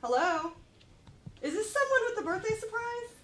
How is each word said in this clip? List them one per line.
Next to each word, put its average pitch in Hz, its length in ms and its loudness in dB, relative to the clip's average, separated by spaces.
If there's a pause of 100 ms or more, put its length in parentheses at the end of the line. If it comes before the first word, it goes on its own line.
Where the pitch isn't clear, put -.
Hello? 320 520 2 (880)
Is 294 120 -2
this 427 180 -2
someone 539 280 4 (100)
with - 100 -2
a - 60 -4
birthday 381 300 0
surprise? 466 680 -6